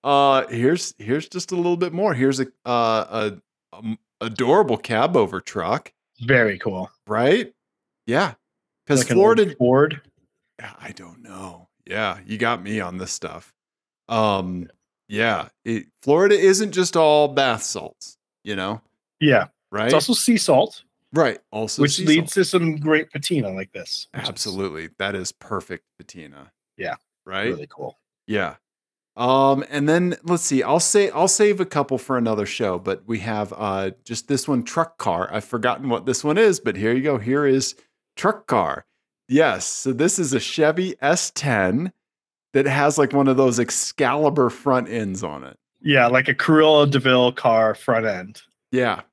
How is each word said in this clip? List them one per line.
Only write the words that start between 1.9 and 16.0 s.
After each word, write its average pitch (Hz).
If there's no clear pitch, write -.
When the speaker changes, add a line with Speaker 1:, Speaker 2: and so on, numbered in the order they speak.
Speaker 1:
more. 180
Here's 131
a, 131
uh, 113
a, 82
um, 110
adorable 123
cab 135
over 95
truck. 101
Speaker 2:
Very 117
cool. 95
Speaker 1:
Right? 135
Yeah. 139
'Cause 139
Speaker 2:
Like 123
an 139
Speaker 1:
Florida 220
Speaker 2:
old 156
Ford? 135
Speaker 1:
Yeah, -
I -
don't 87
know. 92
Yeah, 98
you 104
got 117
me 104
on 90
this 92
stuff. 80
Um, 95
yeah, 104
it, 113